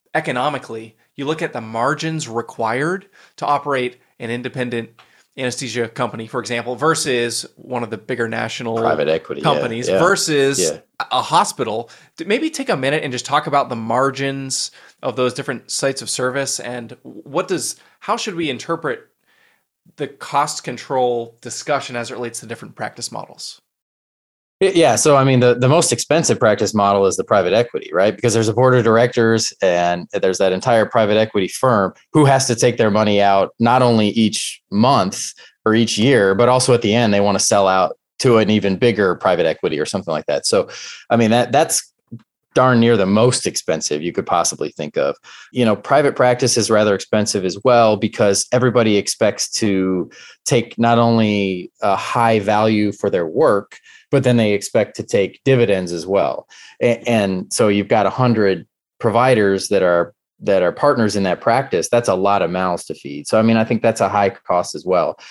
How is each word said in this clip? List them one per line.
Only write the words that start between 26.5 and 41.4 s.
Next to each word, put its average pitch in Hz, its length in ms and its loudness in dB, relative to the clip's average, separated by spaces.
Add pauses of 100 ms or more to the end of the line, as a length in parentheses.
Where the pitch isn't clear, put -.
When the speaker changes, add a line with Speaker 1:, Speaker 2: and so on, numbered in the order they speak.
Speaker 2:
model 101 320 2
is 92 120 0
the - 80 -4
private 92 280 2
equity, - 400 -2
right? 95 240 2
Because 117 160 0
there's 113 160 0
a 107 60 -2
board 127 200 4
of 120 100 4
directors 113 760 2
and 87 520 0
there's 95 260 0
that 95 140 2
entire 110 340 2
private 107 320 2
equity 107 300 0
firm 107 440 0 (220)
who 156 100 6
has 135 220 4
to 123 80 0
take 120 240 2
their 110 120 2
money 104 300 2
out 98 400 2
not 120 220 4
only 113 260 4
each - 640 -2
month 107 640 0 (320)
or 110 80 4
each 113 240 0
year, 107 360 4
but 120 140 4
also 127 240 2
at 117 80 4
the 104 140 0
end, 117 180 2
they 101 80 4
wanna 101 180 2
sell 98 300 2
out 92 300 2 (220)
to 120 180 4
an 107 100 2
even 101 280 2
bigger 101 380 2
private 87 300 0
equity 80 340 -2
or 76 60 -2
something 90 280 -6
like 78 120 -4
that. 73 220 -4
So, 95 240 0 (400)
I 120 60 2
mean, 113 160 4
that, 120 200 0